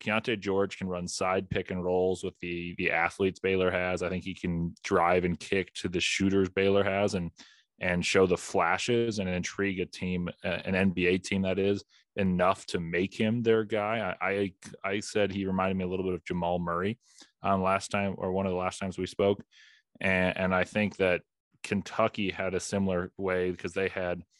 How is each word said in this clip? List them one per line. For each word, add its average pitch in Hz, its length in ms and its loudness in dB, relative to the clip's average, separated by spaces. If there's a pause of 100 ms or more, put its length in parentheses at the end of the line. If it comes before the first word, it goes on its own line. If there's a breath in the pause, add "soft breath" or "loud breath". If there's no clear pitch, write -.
Keontae 110 360 0
George 98 400 0
can 95 80 -6
run 87 200 -4
side 95 440 -2
pick 98 180 -4
and 90 140 -4
rolls 90 400 0
with 92 160 -6
the, 87 400 -8
the 90 100 2
athletes 85 500 0
Baylor 95 300 2
has. 90 320 0
I 90 80 -2
think 92 140 -4
he 95 100 -8
can 85 400 -4 (100)
drive 90 420 4
and 87 140 0
kick 95 360 -2
to - 140 -6
the 87 100 -2
shooters 95 500 2
Baylor 98 340 2
has 98 300 0
and, 87 160 -2 (500 loud breath)
and 90 240 2
show 95 220 6
the 90 100 4
flashes 104 840 0
and 92 100 -2
intrigue 92 500 -2
a 90 60 -2
team, 90 420 -4 (160)
uh, 90 220 -2
an 95 80 -2
N 95 160 4
B 87 160 0
A 92 140 4
team 95 240 -2
that 95 160 0
is, 98 240 2 (340 soft breath)
enough 92 480 2
to 92 160 -4
make 85 320 -2
him 117 280 0
their 113 220 4
guy. 107 560 -2
I, 92 80 -2
I, 98 260 0 (300)
I 98 160 -2
said 104 320 0
he 98 140 -2
reminded 95 320 0
me 92 80 -2
a - 20 -2
little 92 160 -2
bit 92 120 -2
of 85 100 -10
Jamal 87 340 -2
Murray, 87 400 -2 (420 loud breath)
um, 98 220 2
last 95 280 0
time, 101 260 -2
or 92 160 -2
one 95 120 0
of 95 60 0
the 90 60 -2
last 92 220 -4
times 95 180 -6
we 95 80 -2
spoke. 101 360 2 (600 soft breath)
And, 92 340 2
and 92 180 0
I 92 120 4
think 107 320 0
that 90 240 4 (420)
Kentucky 104 640 0
had 92 240 -4
a 92 60 0
similar 95 580 -2
way 92 340 0
because 87 200 -8
they 95 160 -2
had, 90 340 -4 (180 soft breath)